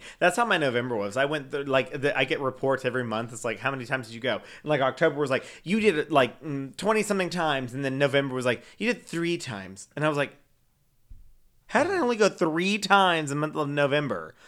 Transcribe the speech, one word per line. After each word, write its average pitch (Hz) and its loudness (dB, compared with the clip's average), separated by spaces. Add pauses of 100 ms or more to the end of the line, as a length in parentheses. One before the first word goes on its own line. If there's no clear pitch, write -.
(200)
That's 175 4
how 240 4
my 190 2
November 123 0
was. 101 -2
I 135 4
went, 143 -4
th-, 143 -4
like, 131 -4
the, 139 0
I 135 2
get 139 -2
reports 135 -2
every 123 -2
month. 117 -6
It's 113 -8
like, 110 -4
"How 127 -2
many 131 -6
times 127 -6
did 113 -14
you 113 -12
go?" 120 -2
And, - -10
like, 143 2
October 139 2
was 143 0
like, 127 0 (180)
"You 202 2
did 202 4
it, 143 -2
like, 131 4
mm, 139 -8
twenty-something 202 0
times." 143 -2
And 139 -4
then 135 -2
November 139 2
was 127 -2
like, 120 0 (160)
"You 220 0
did - -6
three 170 -2
times." 98 -10
And 143 -4
I 156 4
was 147 0
like, 135 -2 (1300)
how 254 2
did 381 -2
I 370 0
only 240 0
go 208 6
three 175 0
times 185 4
in 143 -2
the 151 0
month 156 -6
of 151 0
November? 143 0 (120)